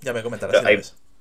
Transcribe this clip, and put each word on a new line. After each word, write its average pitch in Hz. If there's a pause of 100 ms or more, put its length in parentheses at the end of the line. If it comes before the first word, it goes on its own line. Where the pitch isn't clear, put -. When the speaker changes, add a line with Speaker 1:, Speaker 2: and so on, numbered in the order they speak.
Speaker 1:
ya 123
me 113
comentarás 107
Speaker 2:
Pero -
Speaker 1:
si 123
Speaker 2:
hay, -
Speaker 1:
lo 107
ves. - (260)